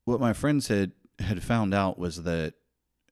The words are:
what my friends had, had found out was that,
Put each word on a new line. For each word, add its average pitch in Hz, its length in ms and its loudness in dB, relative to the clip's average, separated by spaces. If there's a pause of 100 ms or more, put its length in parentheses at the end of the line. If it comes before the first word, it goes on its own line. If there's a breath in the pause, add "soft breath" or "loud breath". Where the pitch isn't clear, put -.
what 120 160 0
my 120 140 2
friends 143 340 0
had, 98 240 2 (280)
had 95 220 -2
found 110 320 0
out 98 240 2
was 85 260 -6
that, 82 300 -2 (580)